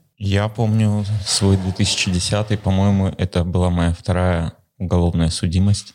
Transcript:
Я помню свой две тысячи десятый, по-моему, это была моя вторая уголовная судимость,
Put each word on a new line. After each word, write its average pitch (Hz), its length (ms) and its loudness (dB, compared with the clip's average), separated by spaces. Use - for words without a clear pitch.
Я 101 300 0
помню 107 580 0
свой 98 300 2
две 95 160 -2
тысячи - 380 -2
десятый, 104 480 -2
по-моему, 95 580 0
это 90 280 -2
была 90 260 0
моя 87 240 0
вторая 90 580 -2
уголовная 85 540 0
судимость, 92 640 0